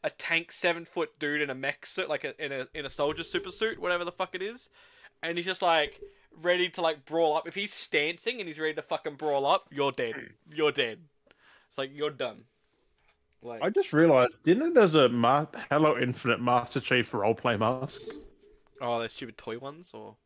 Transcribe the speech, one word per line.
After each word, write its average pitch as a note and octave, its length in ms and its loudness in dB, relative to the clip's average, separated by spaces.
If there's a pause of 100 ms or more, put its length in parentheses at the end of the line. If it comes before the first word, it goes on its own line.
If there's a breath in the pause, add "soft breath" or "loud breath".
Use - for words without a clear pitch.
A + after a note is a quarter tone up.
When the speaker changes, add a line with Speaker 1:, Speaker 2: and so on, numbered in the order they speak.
Speaker 1:
a - 60 -4
tank - 440 -4
seven-foot E3+ 640 -2
dude D3 240 -2
in C#3+ 80 -2
a C3 40 -4
mech C3+ 300 -6
suit, F3+ 240 -6
like, D3 160 -4
a, D3+ 180 -8
in C#3+ 80 -6
a, C3 220 -6
in D3 140 -10
a B2+ 40 -10
soldier D3+ 320 -2
super E3+ 280 -6
suit, - 280 -4
whatever F3 280 -2
the - 60 -6
fuck F#3 220 -8
it F3+ 60 -8
is, A3+ 300 -10 (520 soft breath)
and E3+ 140 -4
he's E3+ 80 -4
just, F#3 160 -4
like, D#3+ 400 2 (400 soft breath)
ready F3+ 300 2
to, F#3 100 -8
like, D#3+ 240 -2
brawl D#3 320 2
up, D#3 100 -2
if E3 80 -12
he's G3+ 200 -8
stancing F3 680 -4
and F3+ 80 -8
he's D3+ 100 -12
ready D#3 140 -2
to D3+ 80 -6
fucking D3+ 360 -6
brawl C#3+ 280 0
up, E3+ 260 2
you're C#3 220 0
dead. A#2 380 -6 (200)
You're D3+ 220 2
dead. B2+ 280 -2 (680 soft breath)
It's - 80 -16
like, C3+ 160 -6
you're D3 180 -4
done. B2 340 -10 (1000)
Like, A#2 200 -10
Speaker 2:
I E3+ 60 0
just F4+ 240 0
realised, D3+ 400 6 (120)
didn't F#3 160 4
know D#4+ 200 4
there's E3+ 140 6
a C3 160 8
Ma-, A#2+ 340 4 (240)
Halo D3+ 300 4
Infinite B2 420 0
Master B2 400 0
Chief B2 320 0
roleplay A2 460 0
mask? B2+ 420 -2 (800)
Speaker 1:
Oh, A#2+ 180 -2
those A2+ 140 -6
stupid A2+ 240 -14
toy A2+ 220 -10
ones, D3 340 -16
or? G#2+ 340 -16